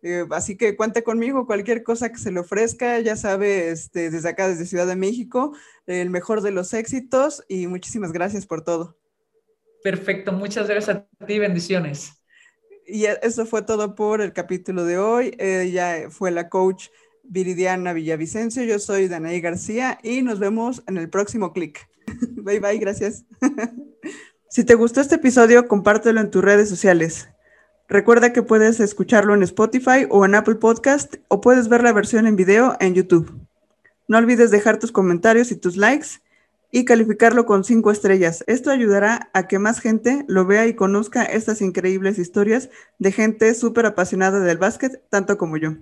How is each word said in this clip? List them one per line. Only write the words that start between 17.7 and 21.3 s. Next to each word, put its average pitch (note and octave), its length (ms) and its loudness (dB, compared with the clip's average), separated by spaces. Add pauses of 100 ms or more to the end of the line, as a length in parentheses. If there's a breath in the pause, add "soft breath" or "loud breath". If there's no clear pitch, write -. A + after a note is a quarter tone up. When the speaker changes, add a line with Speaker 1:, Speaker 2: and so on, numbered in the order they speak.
Speaker 1:
Villavicencio, E3 720 -6
yo A3 140 -2
soy G3 300 -2
Danaí E3+ 320 -6
García G#3+ 640 -6
y B3 180 -4
nos A3+ 180 -4
vemos A3+ 480 -4
en F#3+ 100 -6
el E3 120 -8
próximo G3+ 440 -4